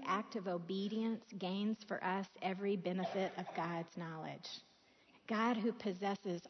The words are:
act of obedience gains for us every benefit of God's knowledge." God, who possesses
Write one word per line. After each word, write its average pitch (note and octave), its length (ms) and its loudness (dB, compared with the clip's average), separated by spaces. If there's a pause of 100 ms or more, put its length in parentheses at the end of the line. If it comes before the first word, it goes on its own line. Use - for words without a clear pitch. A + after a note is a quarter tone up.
act G#3 320 0
of F#3+ 100 -2
obedience G3 760 0 (120)
gains G3 460 0
for - 180 -4
us F#3+ 260 2 (140)
every G3 360 2
benefit F3+ 600 0
of F3+ 160 -4
God's E3+ 440 -2
knowledge." D#3+ 640 -6 (640)
God, A3+ 300 4
who G#3+ 160 4
possesses G3 760 0